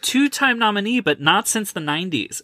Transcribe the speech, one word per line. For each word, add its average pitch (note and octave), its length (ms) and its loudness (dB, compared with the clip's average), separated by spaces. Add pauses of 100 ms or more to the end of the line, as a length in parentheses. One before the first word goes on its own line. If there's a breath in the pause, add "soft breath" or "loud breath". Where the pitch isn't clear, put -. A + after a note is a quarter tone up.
Two-time C4+ 560 0
nominee, A3 420 0
but D3 220 0
not F3 260 4
since G#3+ 240 -2
the F3+ 80 -8
nineties. D#3 640 -4